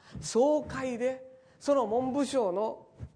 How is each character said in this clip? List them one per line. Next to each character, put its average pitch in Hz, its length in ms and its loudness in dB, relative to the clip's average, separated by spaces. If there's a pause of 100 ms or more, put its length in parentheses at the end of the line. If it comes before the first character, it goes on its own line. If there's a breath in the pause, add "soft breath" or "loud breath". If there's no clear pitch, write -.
(200 loud breath)
総 269 420 2
会 262 340 -4
で 254 260 -2 (380 loud breath)
そ 285 140 2
の 262 120 4
文 247 260 0
部 285 120 2
省 233 280 0
の 208 340 -4 (300)